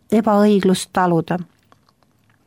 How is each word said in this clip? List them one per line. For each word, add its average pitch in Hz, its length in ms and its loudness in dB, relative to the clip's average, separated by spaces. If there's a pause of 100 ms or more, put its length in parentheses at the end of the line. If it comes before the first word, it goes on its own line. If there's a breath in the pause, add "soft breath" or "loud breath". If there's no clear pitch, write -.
(120)
ebaõiglust 208 840 0
taluda. 175 440 -2 (1080)